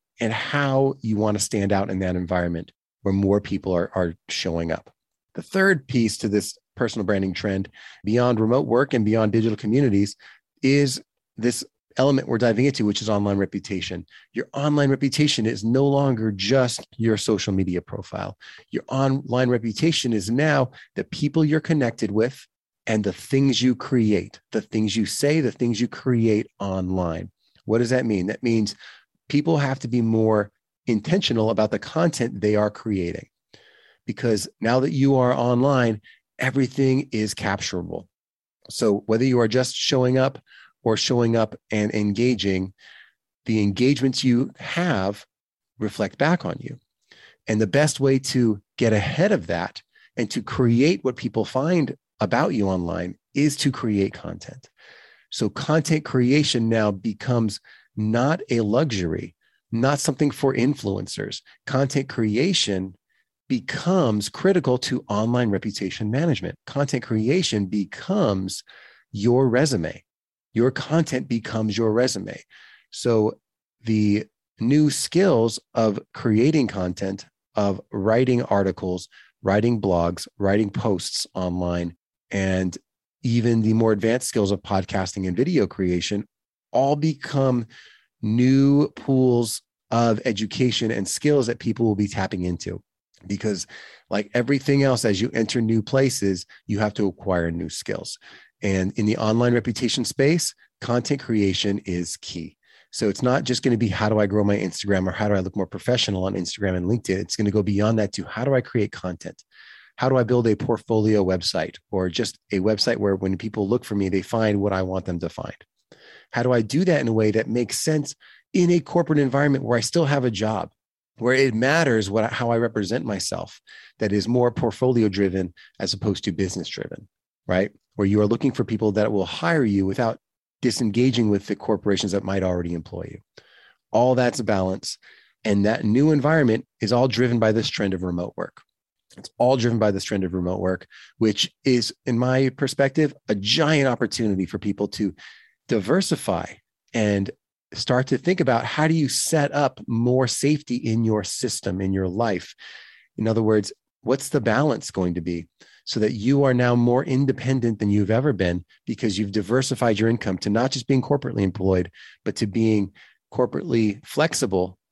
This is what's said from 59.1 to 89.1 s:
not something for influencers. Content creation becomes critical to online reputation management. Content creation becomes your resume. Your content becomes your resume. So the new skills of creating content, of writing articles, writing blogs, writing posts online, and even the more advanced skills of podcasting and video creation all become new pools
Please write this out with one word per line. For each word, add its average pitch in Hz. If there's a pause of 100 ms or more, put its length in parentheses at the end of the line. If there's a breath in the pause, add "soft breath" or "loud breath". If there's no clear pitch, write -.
not 131
something 147
for 135
influencers. 104 (240 soft breath)
Content 135
creation 104 (540)
becomes 127
critical 180
to -
online 113
reputation 101
management. 127
Content 139
creation 113
becomes 101 (480 loud breath)
your 120
resume. 120 (500)
Your 120
content 151
becomes 110
your 113
resume. 110 (500 loud breath)
So 113 (440)
the 107 (380)
new 147
skills 135 (140)
of 110 (140)
creating 123
content, 95 (300)
of 101 (100)
writing 120
articles, 92 (320 soft breath)
writing 107
blogs, 87 (100)
writing 101
posts -
online, 87 (340)
and 92 (440)
even 117
the 110
more 113
advanced 113
skills 101
of 101
podcasting 95
and 90
video 135
creation 92 (440)
all 139
become 135 (540 loud breath)
new 135
pools 127 (300)